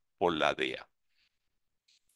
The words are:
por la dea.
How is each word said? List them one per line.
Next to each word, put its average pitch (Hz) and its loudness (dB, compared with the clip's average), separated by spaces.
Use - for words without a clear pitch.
por 87 2
la 71 2
dea. 65 -6